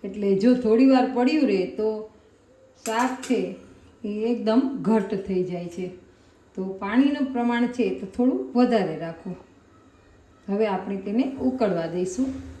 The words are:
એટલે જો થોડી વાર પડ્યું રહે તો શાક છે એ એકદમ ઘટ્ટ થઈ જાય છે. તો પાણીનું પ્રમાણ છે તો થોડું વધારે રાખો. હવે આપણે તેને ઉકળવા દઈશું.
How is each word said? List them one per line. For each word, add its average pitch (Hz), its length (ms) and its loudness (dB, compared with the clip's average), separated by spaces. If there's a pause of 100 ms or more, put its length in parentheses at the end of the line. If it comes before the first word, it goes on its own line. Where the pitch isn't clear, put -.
એટલે 196 300 -2
જો 233 200 6
થોડી 233 340 6
વાર 247 180 6
પડ્યું 269 400 2
રહે 196 140 2 (100)
તો 214 180 -2 (960)
શાક 247 360 0
છે 233 180 0 (640)
એ 208 140 -6 (100)
એકદમ 226 360 2 (180)
ઘટ્ટ 196 440 0
થઈ 185 200 -2
જાય 175 260 -6
છે. 180 180 -8 (720)
તો 190 80 -6 (100)
પાણીનું 269 540 2
પ્રમાણ 240 400 0
છે 240 240 -2
તો 196 140 -8
થોડું 269 340 0 (100)
વધારે 220 460 2
રાખો. 165 340 -10 (1160)
હવે 208 200 0
આપણે 196 320 -4
તેને 208 260 -2 (140)
ઉકળવા 202 500 0
દઈશું. 180 400 -4 (320)